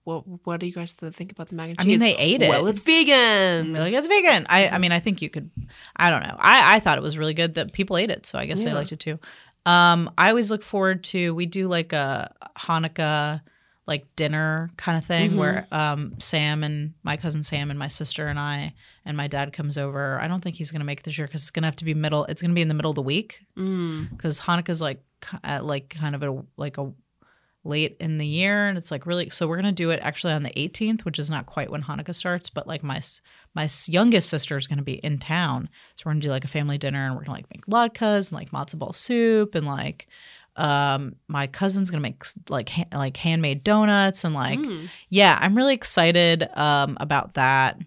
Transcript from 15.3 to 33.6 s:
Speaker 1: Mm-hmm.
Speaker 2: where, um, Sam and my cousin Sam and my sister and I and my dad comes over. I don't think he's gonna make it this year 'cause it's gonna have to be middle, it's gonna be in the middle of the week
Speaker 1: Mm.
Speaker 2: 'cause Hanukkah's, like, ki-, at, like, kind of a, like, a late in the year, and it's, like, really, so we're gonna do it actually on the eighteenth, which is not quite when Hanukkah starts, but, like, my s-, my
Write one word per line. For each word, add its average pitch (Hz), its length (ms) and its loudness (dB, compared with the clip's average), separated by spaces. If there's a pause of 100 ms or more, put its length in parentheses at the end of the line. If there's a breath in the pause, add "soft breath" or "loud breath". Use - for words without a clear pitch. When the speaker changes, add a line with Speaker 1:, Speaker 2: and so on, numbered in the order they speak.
Speaker 1:
Mm-hmm. 196 80 2
Speaker 2:
where, - 320 0
um, 147 480 -2
Sam 151 440 0
and 151 300 -4 (100)
my 147 140 -4
cousin 151 260 -4
Sam 147 260 -4
and 143 100 -6
my 139 80 -6
sister 151 400 -6
and 147 120 -4
I 147 340 -6 (320 soft breath)
and 147 120 -6
my 147 100 -4
dad 143 260 -4
comes 147 240 -4
over. 139 440 -4
I 156 60 -4
don't 180 140 -4
think 175 160 -8
he's 151 140 -8
gonna 151 140 -6
make 143 140 -8
it - 60 -18
this 151 120 -8
year 151 100 -6
'cause 147 140 -6
it's - 100 -4
gonna 160 160 -2
have 151 100 -4
to 160 80 -10
be 160 100 -2
middle, 151 300 0
it's 151 160 -6
gonna 175 120 0
be 170 80 2
in 160 60 0
the 156 80 0
middle 156 160 -2
of 143 40 -2
the 143 60 -4
week 147 380 -4 (180)
Speaker 1:
Mm. 175 600 -6
Speaker 2:
'cause 156 220 -4
Hanukkah's, 170 400 -2
like, 135 200 -6 (200)
ki-, - 220 -14
at, 139 220 -6
like, 139 240 -6
kind 151 260 -6
of 139 80 -6
a, 135 200 -6 (140)
like, 147 200 -8
a 139 140 -8 (720)
late 151 340 -2
in 160 200 -4
the 151 80 -4
year, 196 420 0
and 190 80 -4
it's, 165 120 -8
like, 139 160 -8
really, 175 240 -2
so - 180 0
we're 165 100 -2
gonna 196 140 0
do 170 180 0
it 165 120 0
actually 160 320 -4
on 147 100 -2
the 127 160 -6
eighteenth, 220 440 -2
which 156 160 -6
is 147 100 -4
not 151 160 -6
quite - 240 -6
when 147 140 -8
Hanukkah 151 320 -8
starts, 175 340 -4
but, - 180 -10
like, - 160 -8
my 139 140 -6
s-, - 240 -12 (320 soft breath)
my 151 120 -4